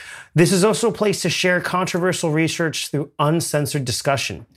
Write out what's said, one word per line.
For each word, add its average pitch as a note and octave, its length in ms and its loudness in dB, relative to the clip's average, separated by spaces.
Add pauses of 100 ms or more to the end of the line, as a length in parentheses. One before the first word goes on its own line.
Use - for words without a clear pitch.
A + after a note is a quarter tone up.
(340)
This E3+ 200 6
is F3+ 100 4
also A3 240 2
a G3 60 0
place G#3 300 0
to F3+ 60 0
share F3+ 300 0
controversial F3+ 720 -2
research D#3+ 560 0
through C#3 320 -4
uncensored D3 640 0
discussion. B2 600 -2 (120)